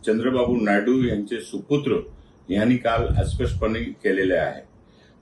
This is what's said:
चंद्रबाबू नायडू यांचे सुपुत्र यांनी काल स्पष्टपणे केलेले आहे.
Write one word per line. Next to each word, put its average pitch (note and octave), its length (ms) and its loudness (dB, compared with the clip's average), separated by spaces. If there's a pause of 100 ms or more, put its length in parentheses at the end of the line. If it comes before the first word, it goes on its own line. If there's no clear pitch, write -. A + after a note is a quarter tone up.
चंद्रबाबू A#2+ 560 2
नायडू A2+ 460 2
यांचे G#2+ 340 -4
सुपुत्र C3 600 -2 (480)
यांनी A2 280 2
काल A2+ 460 0
स्पष्टपणे A2+ 560 -2
केलेले F#2+ 560 0
आहे. D2+ 260 -2 (600)